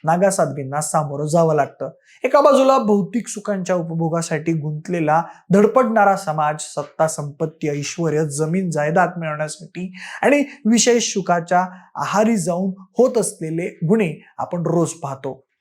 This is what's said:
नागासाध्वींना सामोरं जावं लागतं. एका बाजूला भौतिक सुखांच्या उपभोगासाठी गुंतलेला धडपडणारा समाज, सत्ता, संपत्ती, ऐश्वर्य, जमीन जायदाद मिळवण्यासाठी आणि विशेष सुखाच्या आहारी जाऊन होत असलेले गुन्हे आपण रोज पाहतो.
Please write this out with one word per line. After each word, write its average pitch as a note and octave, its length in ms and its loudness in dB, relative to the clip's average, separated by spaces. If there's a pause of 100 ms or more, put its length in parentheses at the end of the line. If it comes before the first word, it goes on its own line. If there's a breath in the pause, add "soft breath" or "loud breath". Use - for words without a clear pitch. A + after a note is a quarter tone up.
नागासाध्वींना D#3 760 0
सामोरं D3 460 -2
जावं D#3+ 280 4
लागतं. C3+ 360 -2 (340 soft breath)
एका C#4+ 160 4
बाजूला C4+ 380 6
भौतिक G#3 500 0
सुखांच्या F#3+ 480 -4
उपभोगासाठी E3 760 -4
गुंतलेला D#3 720 -2 (300 loud breath)
धडपडणारा G#3+ 640 4
समाज, D#3 420 -2
सत्ता, - 500 -4
संपत्ती, D#3 600 -6
ऐश्वर्य, D3+ 560 -2
जमीन D#3 460 -2
जायदाद E3 460 0
मिळवण्यासाठी D#3+ 800 -10 (260 loud breath)
आणि C#4+ 220 4 (220 loud breath)
विशेष A#3 480 2
सुखाच्या F3 460 0 (360 loud breath)
आहारी G#3 400 0
जाऊन F3+ 420 -2
होत B3+ 400 0
असलेले E3+ 600 -6 (100)
गुन्हे F#3 360 0 (140 loud breath)
आपण F3 280 -6
रोज E3 240 2
पाहतो. C3+ 540 -10 (160)